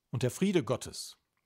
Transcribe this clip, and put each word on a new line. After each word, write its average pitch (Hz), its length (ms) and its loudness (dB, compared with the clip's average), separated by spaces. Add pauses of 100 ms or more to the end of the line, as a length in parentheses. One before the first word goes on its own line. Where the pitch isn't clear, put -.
(120)
Und 123 120 -2
der 123 80 4
Friede 180 320 2
Gottes, - 540 -6 (280)